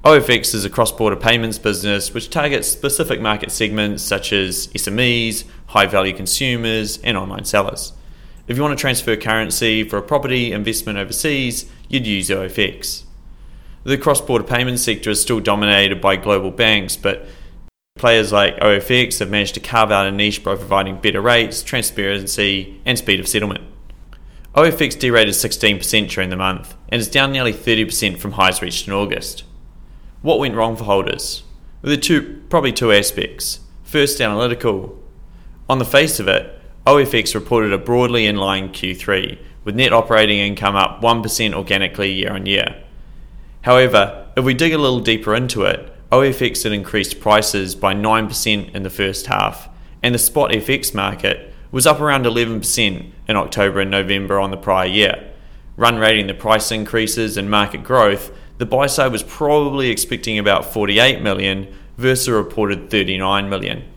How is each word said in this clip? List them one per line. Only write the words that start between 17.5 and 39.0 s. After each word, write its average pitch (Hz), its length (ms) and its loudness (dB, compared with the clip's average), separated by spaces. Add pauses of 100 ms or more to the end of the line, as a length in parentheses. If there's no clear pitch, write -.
players 113 340 4
like 101 300 4
O 107 80 6
F 101 200 2
X 123 300 2
have 95 100 -4
managed 101 260 -2
to 101 40 -8
carve 110 320 2
out 98 160 4
a 98 60 -2
niche 104 320 -2
by 98 100 0
providing 95 460 -2
better 101 180 2
rates, 117 420 2
transparency, 98 1200 -4
and 123 120 0
speed 98 220 0
of - 80 -6
settlement. 104 380 -2 (920)
O 147 60 8
F 165 180 4
X 143 140 0
derated 113 400 4
sixteen 104 420 2
percent 104 320 0
during 92 220 -4
the 92 40 -4
month 92 400 -4 (140)
and 117 100 0
is 107 80 -4
down 139 240 0
nearly 127 220 -2
thirty 113 320 0
percent 92 320 -4
from 101 140 -8
highs 92 280 2
reached 90 280 -6
in 98 60 -6
August. - 500 -4 (800)
What 139 160 2
went 127 160 -2
wrong 113 200 0
for 113 80 -10
holders? - 600 -2 (400)
Well, 139 80 -2
there 143 80 0
are - 20 -4
two, - 480 0
probably 139 220 2
two 113 200 2
aspects. - 680 0 (240)
First, 143 360 0
analytical. 113 800 -2 (720)
On 131 80 2
the 127 80 0
face 147 340 4
of 98 80 0
it, - 320 0 (280)
O 143 100 8
F 135 160 2
X 113 220 0
reported 107 360 0
a 98 60 2
broadly 120 480 2
in-line 98 460 0
Q 92 240 -6
three, - 420 -2 (260)